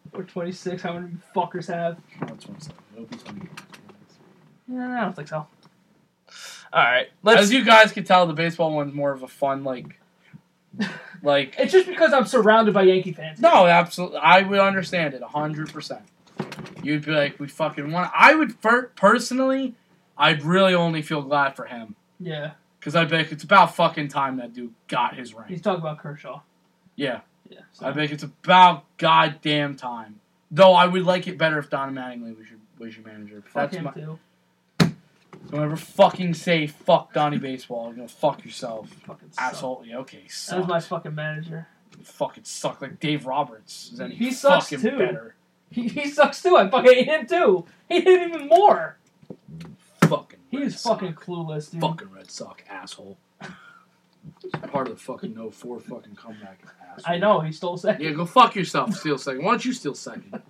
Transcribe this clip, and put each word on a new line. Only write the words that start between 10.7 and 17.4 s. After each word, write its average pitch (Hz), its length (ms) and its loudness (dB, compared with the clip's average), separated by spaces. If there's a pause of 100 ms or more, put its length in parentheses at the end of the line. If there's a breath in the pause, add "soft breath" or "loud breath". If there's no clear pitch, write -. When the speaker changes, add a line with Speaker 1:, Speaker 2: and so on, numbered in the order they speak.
Speaker 2:
like 143 320 0
Speaker 1:
<laughs> - 40 -18
It's - 140 0
just 370 160 4
because 320 240 2
I'm 262 140 2
surrounded 220 480 4
by 196 80 4
Yankee 185 300 4
fans. 160 280 -14
Speaker 2:
No, 240 260 8
absolutely. 175 520 2
I 180 240 6
would 196 180 -2
understand 180 540 0
it 123 80 -14
a 117 60 -14
hundred 151 440 -6
percent. - 300 -14 (800)
You'd 147 220 -4
be 156 80 -4
like, 143 260 0
"We 143 100 -10